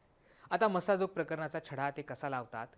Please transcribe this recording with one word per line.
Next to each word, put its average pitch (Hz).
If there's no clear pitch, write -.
आता 208
मसाजोग 185
प्रकरणाचा 160
छडा 139
ते 143
कसा 143
लावतात, 120